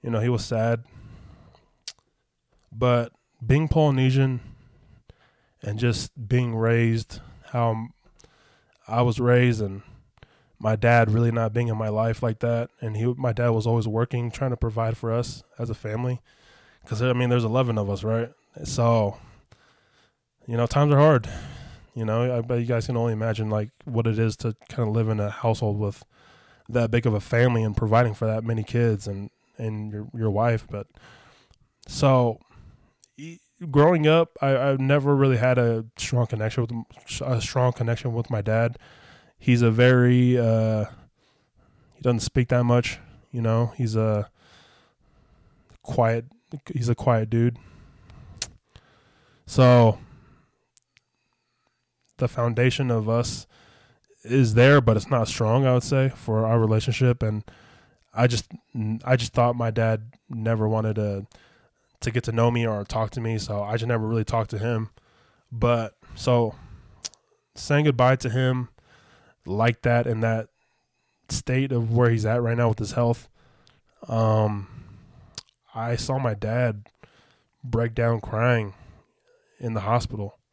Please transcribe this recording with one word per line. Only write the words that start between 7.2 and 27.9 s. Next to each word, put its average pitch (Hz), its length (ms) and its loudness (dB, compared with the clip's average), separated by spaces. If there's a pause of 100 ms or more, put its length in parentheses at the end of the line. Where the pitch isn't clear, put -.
how 117 400 -2 (1000)
I 113 140 0
was 120 180 0
raised 123 420 4
and 98 200 -6 (760)
my 110 160 0
dad 113 340 4
really 117 220 2
not 113 220 -2
being 120 160 -2
in 110 80 -2
my 110 120 -4
life 110 320 -2
like 113 180 -2
that, 117 300 -2 (120)
and 107 140 -6
he, 110 100 -2
my 127 280 -2
dad 120 160 0
was 113 160 0
always 117 220 0
working, 120 420 -4
trying 127 220 -4
to 120 60 -6
provide 113 380 -4
for 117 160 -6
us 120 320 -4 (140)
as 113 140 -8
a - 20 -6
family. 120 480 -6 (640)
'Cause, 113 160 -6
I 127 120 2
mean, 123 160 0
there's 123 140 2
eleven 117 360 0
of 101 100 -4
us, 98 140 -4
right? 113 280 -2 (320)
So, 117 540 0 (1300)
you 120 100 -6
know, 117 120 0
times 147 260 2
are 139 60 4
hard. 147 280 4 (680)
You 113 100 -6
know, 120 320 -2
I 117 40 -4
bet 120 180 -4
you 117 60 -4
guys 117 200 -2
can 123 100 -4
only 117 180 0
imagine, 110 360 -4
like, 107 220 -4 (140)
what 117 200 -2
it 110 140 -2
is 113 180 0
to 113 180 -6 (140)
kinda 110 220 -4
live 110 180 0
in 107 100 -2
a 104 120 -4
household 107 480 -2
with 101 240 -6 (680)
that 117 220 0
big 120 160 2
of 110 80 2
a 101 40 0
family 117 440 2
and 107 120 -2
providing 113 380 2